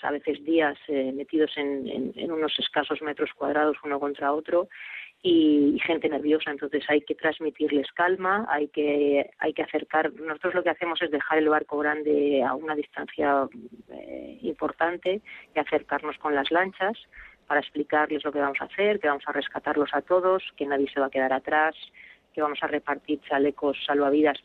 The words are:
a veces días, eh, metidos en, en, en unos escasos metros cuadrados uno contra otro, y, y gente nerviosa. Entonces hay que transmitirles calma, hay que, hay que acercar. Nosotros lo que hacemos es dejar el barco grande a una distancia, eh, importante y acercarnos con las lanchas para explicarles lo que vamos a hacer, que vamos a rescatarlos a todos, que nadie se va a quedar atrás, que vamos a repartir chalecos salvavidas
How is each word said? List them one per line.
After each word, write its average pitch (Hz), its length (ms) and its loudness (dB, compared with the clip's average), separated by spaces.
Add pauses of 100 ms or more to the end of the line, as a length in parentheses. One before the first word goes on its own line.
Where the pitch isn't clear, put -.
a 143 100 -2
veces 143 320 -4
días, 156 340 2 (100)
eh, 131 260 0
metidos 147 420 0
en, 139 320 -4
en, - 280 -4
en - 160 -6
unos 156 280 -2
escasos - 420 -2
metros 147 320 -4
cuadrados 147 500 0
uno 143 140 -4
contra 143 360 -2
otro, 170 340 0 (560)
y, 151 520 6
y - 40 -2
gente 160 300 0
nerviosa. 151 400 2
Entonces 143 380 -4
hay 151 140 4
que 151 120 -4
transmitirles 151 800 0
calma, 190 560 0
hay 147 200 0
que, 143 680 2
hay 156 160 -2
que - 80 -4
acercar. 156 520 -2
Nosotros 156 420 -4
lo 180 80 2
que 175 80 2
hacemos 165 320 -4
es 156 80 -2
dejar 156 260 0
el 156 120 4
barco 151 280 0
grande 147 640 2
a 131 120 0
una 156 200 -6
distancia, 143 720 -2 (440)
eh, 65 500 -14
importante 175 800 -2 (340)
y 156 40 2
acercarnos 147 580 -2
con 151 160 -2
las 139 160 2
lanchas 190 480 0 (480)
para 147 140 2
explicarles 151 640 0
lo 147 80 -4
que 143 80 -2
vamos 139 220 0
a 143 40 -6
hacer, 202 340 0
que 151 100 0
vamos 143 180 -2
a 147 40 -2
rescatarlos 143 640 -2
a 143 80 0
todos, 185 400 4 (160)
que 147 80 -4
nadie 139 260 0
se - 80 -2
va 135 60 2
a 135 60 -2
quedar 131 220 2
atrás, 151 420 0 (580)
que 156 80 -4
vamos 147 220 0
a 156 40 0
repartir 147 520 -4 (100)
chalecos 139 560 0
salvavidas 143 600 2